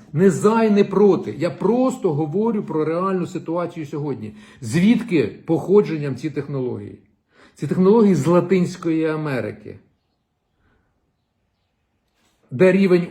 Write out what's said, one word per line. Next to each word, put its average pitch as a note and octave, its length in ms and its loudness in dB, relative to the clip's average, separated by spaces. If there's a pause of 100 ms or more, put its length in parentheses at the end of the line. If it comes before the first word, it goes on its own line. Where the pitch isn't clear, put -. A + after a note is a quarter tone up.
(120)
не F3+ 180 4
за G3+ 320 2
і A3 80 2
не G3+ 140 4
проти. G3 540 2
Я E3 120 -2
просто A3+ 640 -2
говорю F#3+ 500 -4
про D#3 220 -4
реальну F3 420 -4
ситуацію E3 600 -8
сьогодні. C#3 480 -8 (260)
Звідки D#3 840 0
походженням D#3 680 0
ці D#3 140 -8
технології? B2 680 -8 (560)
Ці - 120 -10
технології F#3+ 480 4
з C#3 120 0
Латинської E3+ 800 2
Америки. B2+ 720 -6 (2750)
Де F#3 220 4
рівень F3+ 380 2